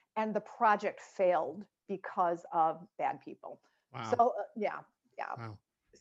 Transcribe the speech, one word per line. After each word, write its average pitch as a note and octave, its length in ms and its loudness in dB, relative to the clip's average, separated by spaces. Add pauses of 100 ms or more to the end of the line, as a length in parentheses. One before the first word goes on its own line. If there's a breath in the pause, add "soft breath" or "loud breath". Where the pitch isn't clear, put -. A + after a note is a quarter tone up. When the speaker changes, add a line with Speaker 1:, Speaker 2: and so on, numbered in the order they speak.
(160 soft breath)
Speaker 1:
and A3 160 0
the G#3 80 0
project G#3 600 2
failed F3 640 0 (240)
because F3+ 640 -2
of E3 260 4 (200)
bad C3+ 240 -2
people. - 380 -14 (320)
Speaker 2:
Wow. B2 180 -6
Speaker 1:
So, A#3 60 2 (220)
uh, G3+ 40 -4 (140)
yeah, E3+ 220 -2 (400)
yeah. - 180 -6
Speaker 2:
Wow. A2 220 -10 (420)